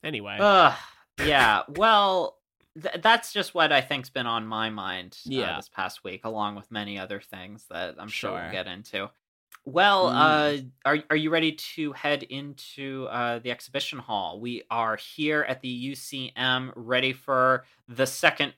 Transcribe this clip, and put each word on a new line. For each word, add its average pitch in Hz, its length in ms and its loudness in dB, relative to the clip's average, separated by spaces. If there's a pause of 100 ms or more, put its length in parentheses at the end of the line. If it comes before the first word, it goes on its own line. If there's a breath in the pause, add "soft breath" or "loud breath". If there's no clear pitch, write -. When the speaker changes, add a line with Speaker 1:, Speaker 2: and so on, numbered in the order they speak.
Speaker 1:
anyway. 156 360 -8
Speaker 2:
Ugh, 190 340 8 (240 loud breath)
Speaker 1:
<laughs> - 260 -20
Speaker 2:
yeah, 123 440 6
well, 196 720 4 (420)
th-, - 220 -6
that's 233 280 4
just 202 220 -4
what 156 180 4
I 139 100 6
think's 131 280 -6
been 127 160 -4
on 113 220 -2
my 110 240 -2
mind, 92 560 -8
uh, - 20 -12
Speaker 1:
Yeah. 110 280 -2
Speaker 2:
this - 120 -12
past - 340 -8
week, 95 220 -12
along 104 300 -4
with 98 160 -16
many 104 260 -6
other 98 240 -8
things 98 480 -18
that 87 300 -8
I'm 98 80 -10
sure 107 240 -6
we'll 90 120 -6
Speaker 1:
Sure. 85 80 -10
Speaker 2:
get 92 140 -6
into. 98 460 -8 (540)
Well, 185 440 4
Speaker 1:
Mm. 151 540 4 (220)
Speaker 2:
uh, 139 40 2
are, 151 200 2
are 156 60 2
you 156 160 0
ready 160 220 2
to 156 400 -8
head 147 300 -2
into, 139 840 -10
uh, 120 300 -2
the 120 120 -8
exhibition 139 480 -6
hall? 98 400 -6
We 120 300 -8
are 113 260 0
here 151 480 -2
at 131 180 -4
the 131 80 -8
U 127 260 -8
C 131 400 -12
M, 127 400 0
ready 127 380 0
for 131 520 2 (220 soft breath)
the 123 180 0
second 143 520 0